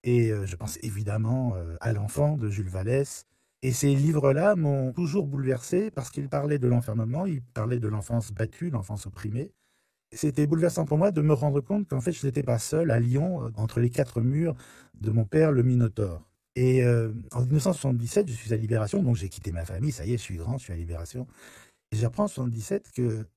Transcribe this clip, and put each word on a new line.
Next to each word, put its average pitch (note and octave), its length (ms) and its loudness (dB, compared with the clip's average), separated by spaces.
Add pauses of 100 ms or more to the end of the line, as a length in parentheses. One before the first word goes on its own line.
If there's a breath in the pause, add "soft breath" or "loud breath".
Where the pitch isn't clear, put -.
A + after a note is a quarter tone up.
Et, A#2+ 260 4
euh, G2+ 140 -2
je F2+ 120 -6
pense A2 260 -8
évidemment, A2 720 -2
euh, E2 260 -8
à A#2+ 140 0
L'Enfant C#3+ 420 0
de A2 140 -2
Jules G2+ 180 -4
Vallès. A2 560 -2 (380)
Et B2+ 100 2
ces C#3 220 4
livres-là D3+ 640 4
m'ont C#3 360 2
toujours E3+ 340 0
bouleversé C#3 640 0
parce B2+ 200 -8
qu'ils C#3+ 180 -6
parlaient C#3+ 300 0
de B2 100 2
l'enfermement, A#2+ 560 0
ils D#3 160 -2
parlaient A#2+ 400 -2
de G#2+ 80 -2
l'enfance A2 420 -2
battue, A2 380 -4
l'enfance G#2 380 -6
opprimée. A2 460 -6 (600)
C'était D3 340 0
bouleversant E3 380 2
pour D3+ 140 2
moi G3 140 4
de D3+ 100 0
me D3+ 100 6
rendre C#3+ 300 2
compte G#3 260 -2
qu'en B2+ 140 -2
fait, E3+ 100 -2
je - 140 -4
n'étais C#3 160 0
pas A#2+ 160 0
seul D#3 320 0
à A#2 100 4
Lyon, C#3 460 0
euh, A2+ 80 -6
entre A2 260 -2
les A#2+ 80 4
quatre B2 320 0
murs C#3+ 340 2 (460 loud breath)
de G#2+ 100 -2
mon A2+ 140 4
père, D#3 260 4
le B2+ 120 4
Minotaure. A2 640 2 (300)
Et, B2+ 260 4
euh, A#2 300 4 (180)
en B2 120 -2
mille B2+ 100 2
neuf D3+ 100 4
cent F#3 100 2
soixante-dix-sept, B2+ 540 0
je B2+ 60 -6
suis A2+ 200 -6
à A2 40 2
Libération, A2 440 0
donc B2 140 2
j'ai G2 140 -4
quitté - 240 -10
ma F#2+ 120 -6
famille, A#2 280 -4
ça B2 120 -8
y A#2+ 100 -2
est, - 20 -2
je - 60 -6
suis F2+ 160 -10
grand, A#2+ 200 -4
je - 60 -12
suis F2+ 80 -10
à E2+ 40 -6
Libération. E2+ 520 -8 (640 loud breath)
Et A2 40 -4
j'apprends A#2+ 280 0
en - 20 2
soixante-dix-sept B2 640 -4
que A2 460 -2